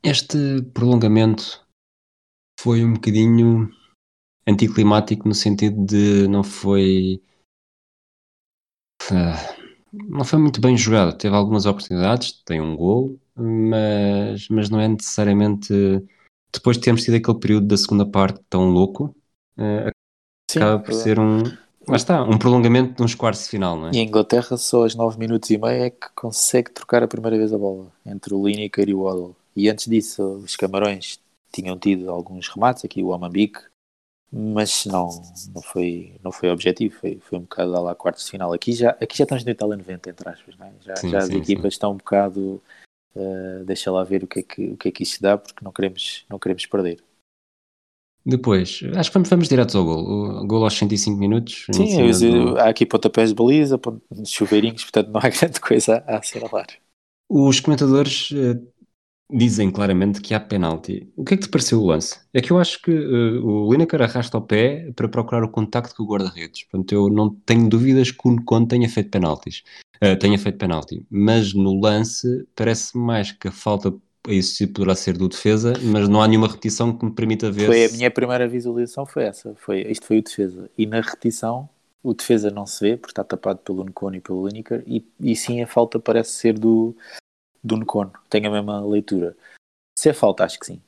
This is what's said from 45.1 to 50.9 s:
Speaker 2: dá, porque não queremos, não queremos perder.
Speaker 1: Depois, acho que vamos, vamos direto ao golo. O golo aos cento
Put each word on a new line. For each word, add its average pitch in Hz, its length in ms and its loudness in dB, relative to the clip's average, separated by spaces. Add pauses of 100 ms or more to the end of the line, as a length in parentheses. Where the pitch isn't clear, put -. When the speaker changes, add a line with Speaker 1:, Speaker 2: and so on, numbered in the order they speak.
Speaker 2:
dá, 101 160 2
porque - 280 -16
não 95 80 -14
queremos, - 560 -8
não 98 100 -12
queremos 92 260 -4
perder. 87 380 -4 (1200)
Speaker 1:
Depois, 120 540 0 (160)
acho - 140 0
que - 60 -12
vamos, 185 140 4
vamos 170 200 4
direto 120 280 4
ao 92 60 4
golo. 98 600 -4
O 101 40 -6
golo 110 160 2
aos 104 140 0
cento 104 160 0